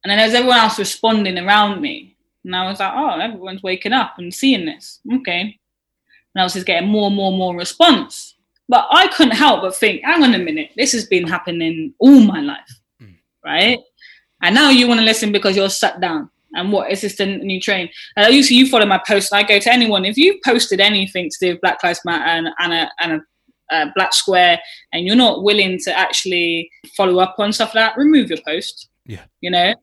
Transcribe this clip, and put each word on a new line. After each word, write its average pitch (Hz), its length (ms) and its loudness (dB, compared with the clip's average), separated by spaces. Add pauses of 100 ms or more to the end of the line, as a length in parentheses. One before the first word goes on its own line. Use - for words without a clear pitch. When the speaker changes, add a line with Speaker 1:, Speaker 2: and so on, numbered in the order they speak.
Speaker 1:
And 190 60 -6
then 208 80 2
there 220 80 6
was 220 80 0
everyone 247 240 4
else 220 200 2
responding 202 600 -2
around 196 420 2
me. - 320 -10 (320)
And 185 100 -10
I 185 140 -4
was 202 100 -10
like, 196 160 -4
"Oh, 240 240 -2
everyone's 190 440 -10
waking 190 300 -4
up 254 260 -2
and 175 140 -12
seeing 226 340 0
this. - 340 -14 (120)
Okay." 208 460 -6 (760)
And 185 60 -2
I 185 40 4
was 180 80 -4
just 180 140 -8
getting 180 220 -2
more 208 200 0
and 202 80 -2
more 190 140 -2
and 190 80 -4
more 180 180 -4
response. 196 760 -2 (340)
But 247 220 2
I 381 180 4
couldn't 240 280 2
help 233 260 2
but 185 120 -6
think, 202 300 -2
"Hang 320 180 2
on 240 120 4
a 190 40 0
minute, 156 380 -6
this - 160 -2
has 233 140 -6
been 175 200 -2
happening 165 720 -6
all 262 220 10
my 190 200 4
life, - 400 -10 (200)
Speaker 2:
Mm. 98 140 -20 (300)
Speaker 1:
right? 185 340 0 (640)
And 180 120 0
now 285 160 4
you 247 160 6
wanna 226 160 2
listen 220 300 0
because 196 240 0
you're 196 140 0
sat 190 300 -4
down. 165 300 -6 (240)
And 185 180 -4
what, 175 180 -2
is 196 100 -4
this 196 160 -8
the 196 100 -2
new 190 340 -6
train?" 185 300 -4 (260)
And 208 100 4
I - 20 6
usually, 262 300 6
you 262 100 6
follow 220 180 4
my 190 120 2
posts, 202 340 -2
and 202 80 2
I - 20 0
go 208 160 2
to 233 140 2
anyone, 220 320 2
if 208 120 -4
you've 370 260 4
posted 226 380 0
anything 190 500 0
to - 100 -14
do 180 120 0
with 175 100 -8
Black - 200 -2
Lives 175 220 -2
Matter 170 200 -4
and, 165 240 -2 (120)
and 170 120 -2
a, 165 180 -4 (100)
and 170 120 -4
a, 156 80 -4 (540)
a 156 220 -2
black 190 180 0
square, 180 460 2 (320)
and 170 120 -6
you're 208 120 0
not 220 260 2
willing 196 380 0
to 180 180 -6
actually 170 720 -4 (260)
follow 185 220 0
up 185 200 0
on 208 140 -2
stuff 226 220 -4
like 220 120 2
that, 220 120 -4
remove 294 300 2
your 160 180 -6
post. - 420 -10 (160)
Speaker 2:
Yeah. 107 180 -16 (180)
Speaker 1:
You 180 100 -8
know? 180 320 0